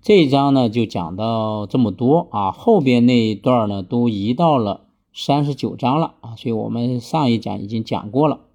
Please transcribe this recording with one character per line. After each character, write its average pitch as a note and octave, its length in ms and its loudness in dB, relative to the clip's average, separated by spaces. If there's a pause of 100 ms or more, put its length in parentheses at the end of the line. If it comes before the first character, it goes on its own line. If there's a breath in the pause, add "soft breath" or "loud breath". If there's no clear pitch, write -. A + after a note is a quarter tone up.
这 G3+ 220 6
一 C#3+ 40 4
章 C#3 260 4
呢， B2 160 4
就 A2+ 160 0
讲 F2 300 -8
到 A2 500 -4
这 C3 140 -2
么 G#2 140 2
多 C#3+ 380 0
啊， G2 200 -2
后 A#2 300 2
边 B2 240 4
那 B2 120 4
一 A2 160 2
段 A2+ 360 0
呢， G2 120 -6
都 A#2+ 280 -2
移 G#2 240 -4
到 D#3 240 2
了 G2+ 300 -4 (260)
三 C#3+ 320 -2
十 C#3+ 100 -4
九 A#2 220 -8
章 C3+ 240 0
了 - 180 -6
啊， A2+ 160 -16
所 - 140 -8
以 - 20 -2
我 A2 160 -4
们 A#2+ 320 -4
上 C3+ 320 -2
一 A2+ 80 0
讲 G2+ 220 -8
已 G2 40 -10
经 A2+ 160 -6
讲 G#2+ 300 -8
过 D3 160 2
了。 A2+ 140 -4 (140)